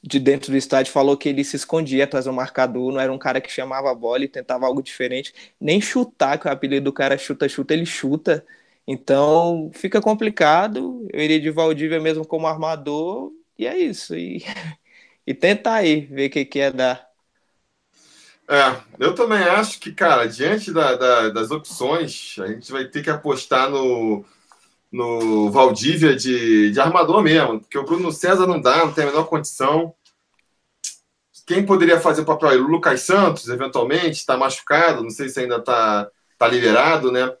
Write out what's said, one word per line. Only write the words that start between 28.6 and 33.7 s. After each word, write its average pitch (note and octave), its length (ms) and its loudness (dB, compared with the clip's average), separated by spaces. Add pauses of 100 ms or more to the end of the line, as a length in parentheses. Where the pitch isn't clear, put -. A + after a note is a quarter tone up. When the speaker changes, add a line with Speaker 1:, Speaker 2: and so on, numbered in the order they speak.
Speaker 2:
não D3+ 60 -4
tem D3+ 140 0
a - 20 0
menor D3+ 180 0
condição. D#3 680 -2 (1500)
Quem F#3+ 180 0
poderia E3+ 340 6
fazer D#3 220 0
o D3+ 40 -4
papel D3+ 240 2
aí? C3 80 6
O C3 100 2
Lucas D#3 340 0
Santos, F3+ 460 2
eventualmente, C3+ 800 -2